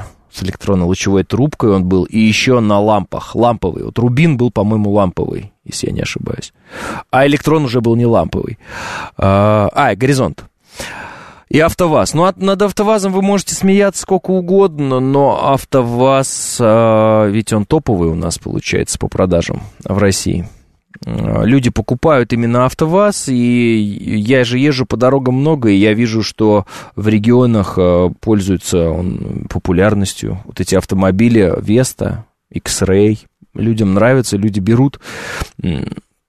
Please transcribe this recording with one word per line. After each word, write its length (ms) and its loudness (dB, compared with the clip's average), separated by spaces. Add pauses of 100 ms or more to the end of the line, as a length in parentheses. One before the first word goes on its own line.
(320)
С 120 -12
электронно-лучевой 800 0
трубкой 480 0
он 140 2
был, 180 2
и 160 -2
еще 420 2
на 180 2
лампах, 560 -2
ламповый. 500 0
Вот 120 -10
"Рубин" 400 2
был, 140 0
по-моему, 400 0
ламповый, 600 -2 (140)
если 220 -8
я 60 -4
не 80 -4
ошибаюсь. 520 -8 (560)
А 160 4
"Электрон" 400 0
уже 160 0
был 140 2
не 100 2
ламповый. 540 -2 (580)
А, 560 2
а, 220 0
"Горизонт". 500 -2 (1040)
И 100 2
"АвтоВАЗ". 540 2
Ну, 120 2
от, 120 0
над 240 0
"АвтоВАЗом" 500 0
вы 120 0
можете 320 0
смеяться 480 2
сколько 260 -2
угодно, 720 0
но 520 2
"АвтоВАЗ", 1120 0
а, 640 4
ведь 240 -2
он 140 0
топовый 440 0
у 60 -2
нас, 220 -4
получается, 640 -6
по 80 -4
продажам 540 -2 (220)
в 140 -4
России. 500 -2 (600)
А, 360 -2
люди 280 2
покупают 640 0
именно 320 0
"АвтоВАЗ", 640 -2
и 500 2
я 640 0
же 160 -2
езжу 260 0
по 100 -4
дорогам 400 2
много, 340 0
и 60 4
я 180 4
вижу, 280 0
что 440 0 (300)
в 120 -6
регионах, 720 2
а, 320 2 (100)
пользуется 720 0
он 580 -6
популярностью. 960 -2
Вот 140 -12
эти 160 -2
автомобили 760 2 (100)
"Веста", 640 -2 (280)
"Икс-Рэй", 720 0 (300)
людям 400 0
нравится, 420 2
люди 220 -2
берут. 400 2 (640)
М, 220 -4 (440)